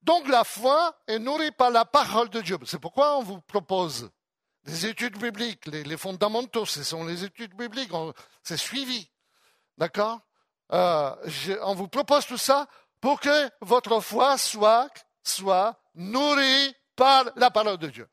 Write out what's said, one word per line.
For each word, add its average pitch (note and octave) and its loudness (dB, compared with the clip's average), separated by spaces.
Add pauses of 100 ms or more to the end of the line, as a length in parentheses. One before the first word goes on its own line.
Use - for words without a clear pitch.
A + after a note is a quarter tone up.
Donc D#4+ 2
la A#3+ 4
foi D4 0 (120)
est A3 -4
nourrie D4+ -4
par B3 4
la A#3 4
parole A3+ 2
de A3 -6
Dieu. F3 -6
C'est D#3+ -10
pourquoi C#4 0
on B3+ -4
vous F#3 -12
propose E3 -4 (540)
des E3 -8
études A3 -6
bibliques. A3+ -8
Les, D3+ -10
les D#3 -8
fondamentaux, G#3+ -4
ce D3 -8
sont E3 -8
les F3 -8
études G3+ -14
bibliques, A3+ -10
on, D#3+ -6 (300)
c'est E3 -8
suivi. B3 -8 (680)
D'accord ? G#3 -4 (540)
Euh, E3 0 (100)
je, D#3 -8 (100)
on G3 -4
vous F#3 -8
propose C#4+ 0
tout B3 -10
ça C#4 2 (320)
pour C4+ 0
que C#4+ 2 (120)
votre A3 2
foi B3+ 2
soit, A3 2 (340)
soit F#3+ 0 (160)
nourrie C4+ 2 (200)
par C4 6 (100)
la A#3+ 6
parole G#3+ 2
de D#3+ -8
Dieu. A#2 -14